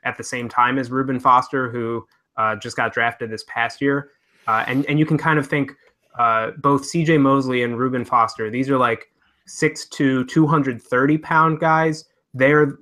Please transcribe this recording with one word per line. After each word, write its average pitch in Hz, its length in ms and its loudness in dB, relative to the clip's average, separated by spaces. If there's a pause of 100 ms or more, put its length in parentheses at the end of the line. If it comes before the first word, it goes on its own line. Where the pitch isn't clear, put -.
at 127 120 -4
the 120 80 -12
same 120 240 -8
time 123 300 2
as 123 140 -4
Reuben 131 280 -2
Foster, 127 520 2
who, 117 340 -6 (320)
uh, 110 180 0
just 113 220 -12
got 117 160 -2
drafted 117 380 -2
this 110 160 -12
past 117 340 -4
year. 139 300 -2 (360)
Uh, 113 200 2
and, 135 180 -2
and 147 140 0
you 156 80 2
can 156 100 0
kind 151 220 0
of 139 80 -4
think, 143 240 -4 (480)
uh, 113 320 0
both 139 340 0
C 170 180 -2
J 156 140 4
Mosley 135 460 2
and 120 160 -4
Reuben 127 260 -2
Foster, 113 460 0
these 127 180 -2
are, 139 80 2
like, 120 300 0 (400)
six - 400 -4
two, 131 380 0
two 156 200 2
hundred 135 340 0
thirty 139 380 0
pound 160 420 0
guys. 160 460 0 (280)
They're, 139 480 4